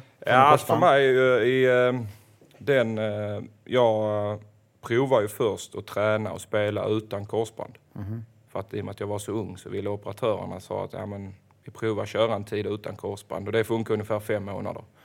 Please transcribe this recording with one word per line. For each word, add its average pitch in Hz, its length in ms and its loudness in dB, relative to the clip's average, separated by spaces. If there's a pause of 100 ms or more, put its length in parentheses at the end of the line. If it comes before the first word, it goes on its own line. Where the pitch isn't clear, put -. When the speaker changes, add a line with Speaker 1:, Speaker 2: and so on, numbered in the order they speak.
(200)
Speaker 1:
Från 117 140 2
Speaker 2:
Ja, 135 160 8
Speaker 1:
korsband? 151 300 4
Speaker 2:
för 175 100 6
mig, 139 260 6
eh, 127 320 4
i, 127 400 4
eh, 127 120 -2 (580)
den, 113 400 2
eh, 104 440 -4 (220)
jag, 107 680 2
eh, 104 60 -8 (420)
provar 127 400 2
ju 104 80 0
först 104 460 -2
att 101 120 -10
träna 107 460 0
och 98 80 -10
spela 104 460 -2
utan 104 400 -4
korsband. - 480 -6 (180)
Speaker 1:
Mhm. 110 320 -10 (240)
Speaker 2:
För - 120 -8
att - 140 -12
i 104 60 -4
och 98 40 -8
med 98 80 -10
att - 80 -16
jag 104 60 -4
var 104 120 -6
så 101 140 -8
ung 95 260 -6
så - 100 -18
ville 101 220 -6
operatörerna 98 680 -4
sa 98 240 -6
att, - 80 -10
ja, 101 140 -8
men 98 280 -10 (300)
vi - 80 -16
provar 107 300 -2
att 110 60 -6
köra 110 260 2
en 101 100 -4
tid 101 220 -4
utan 104 300 -6
korsband. 98 500 -8
Och 104 60 -4
det 113 120 2
funkar 113 300 -2
ungefär 104 260 -2
fem 104 240 -2
månader. 98 380 -8 (220)